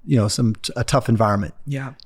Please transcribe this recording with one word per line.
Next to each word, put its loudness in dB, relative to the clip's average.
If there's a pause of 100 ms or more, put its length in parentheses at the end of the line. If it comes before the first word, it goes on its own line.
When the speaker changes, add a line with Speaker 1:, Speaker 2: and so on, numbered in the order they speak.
Speaker 1:
you 2
know, 4
some 0
t-, -8
a -2
tough 0
environment. 2 (140)
Speaker 2:
Yeah. -8 (120)